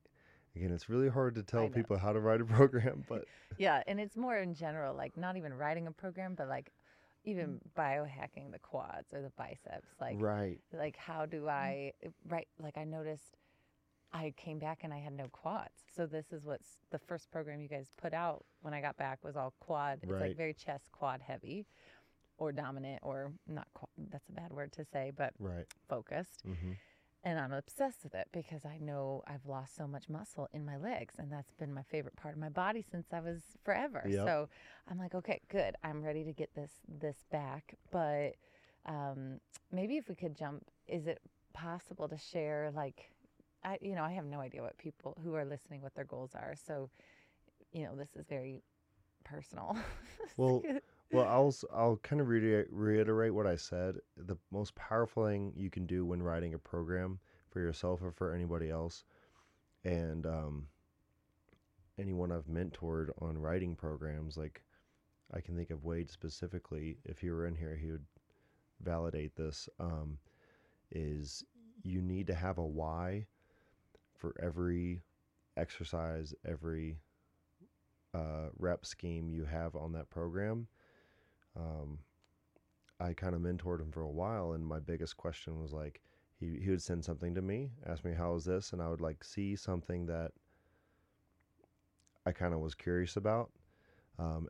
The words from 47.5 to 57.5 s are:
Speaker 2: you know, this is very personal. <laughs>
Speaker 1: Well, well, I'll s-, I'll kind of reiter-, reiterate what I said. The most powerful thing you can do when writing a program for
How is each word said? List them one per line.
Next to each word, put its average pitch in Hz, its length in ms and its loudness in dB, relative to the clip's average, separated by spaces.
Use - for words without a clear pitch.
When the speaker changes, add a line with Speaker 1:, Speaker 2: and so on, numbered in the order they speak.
Speaker 2:
you 160 140 -4
know, 104 100 -8
this 143 200 -8
is 151 120 -12
very 131 340 -6
personal. - 600 -6
<laughs> - 540 -10
Speaker 1:
Well, 127 240 8
well, 127 160 8
I'll 131 200 10
s-, 135 240 2
I'll 117 260 8
kind 147 220 2
of 139 80 4
reiter-, 110 420 8
reiterate 107 640 6
what 104 140 4
I 87 80 6
said. 90 460 0
The 87 200 -4
most 101 240 -2
powerful 113 520 4
thing 101 280 2
you 95 140 0
can 92 160 0
do 90 200 2
when 87 160 2
writing 85 340 2
a 80 40 -2
program 90 600 0
for - 120 -2